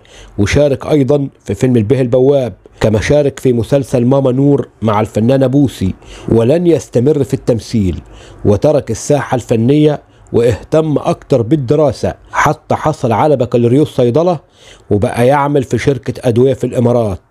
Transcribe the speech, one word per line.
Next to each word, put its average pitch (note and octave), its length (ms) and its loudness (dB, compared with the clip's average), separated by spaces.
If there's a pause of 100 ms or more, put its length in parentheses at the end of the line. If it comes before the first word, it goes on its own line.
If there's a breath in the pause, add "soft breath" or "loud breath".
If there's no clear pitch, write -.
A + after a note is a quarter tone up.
(380 loud breath)
وشارك C3 480 0
أيضا C#3 420 0 (160)
في A#2 100 -6
فيلم B2 220 0
البيه A2+ 260 2
البواب، B2+ 520 2 (260)
كما G#2+ 220 0
شارك D3 380 0
في C3 140 0
مسلسل B2 520 -2
ماما C3+ 260 2
نور C3+ 360 0 (140)
مع G#2+ 200 0
الفنانة B2 460 0
بوسي. B2+ 460 0 (360 loud breath)
ولن B2 380 2
يستمر C#3+ 560 0
في - 100 -12
التمثيل، G#2+ 680 -2 (440 loud breath)
وترك B2+ 460 0
الساحة C3 440 -4
الفنية C#3 640 0 (320 soft breath)
واهتم C3+ 640 0
أكتر - 440 -2
بالدراسة، C3 720 0 (180)
حتى - 440 -2
حصل C#3+ 360 -2
على C#3+ 240 2
بكالوريوس B2 600 0
صيدلة، D3 440 0 (520 loud breath)
وبقى A2+ 360 0
يعمل C#3+ 360 0
في A#2 140 -4
شركة - 520 -4
أدوية B2 240 2
في - 100 -14
الإمارات، A#2 560 -2 (120)